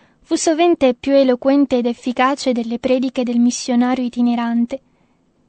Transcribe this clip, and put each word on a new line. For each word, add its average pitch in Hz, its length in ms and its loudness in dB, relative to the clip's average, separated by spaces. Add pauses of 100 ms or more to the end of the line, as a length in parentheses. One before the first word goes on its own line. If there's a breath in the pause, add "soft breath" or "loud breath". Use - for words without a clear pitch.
(200 soft breath)
fu - 140 -6
sovente 320 580 2
più 269 220 -2
eloquente 269 640 2
ed 240 80 -2
efficace 254 680 -2
delle 233 260 -4
prediche 254 440 -2
del 240 160 -2
missionario 247 680 0
itinerante. 240 800 -2 (680)